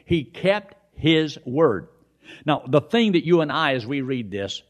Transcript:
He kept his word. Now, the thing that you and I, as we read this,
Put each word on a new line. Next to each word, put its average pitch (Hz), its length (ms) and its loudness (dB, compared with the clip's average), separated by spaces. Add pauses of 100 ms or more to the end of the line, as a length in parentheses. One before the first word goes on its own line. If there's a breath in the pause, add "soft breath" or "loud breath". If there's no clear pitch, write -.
He 165 180 0
kept 202 520 -4 (180)
his 156 500 0
word. 127 440 0 (580 loud breath)
Now, - 220 0
the 139 140 4
thing 226 320 2
that 165 120 2
you 170 160 4
and 151 100 -4
I, 156 220 0
as 113 140 -4
we 139 140 -4
read 127 280 -6
this, 98 400 -8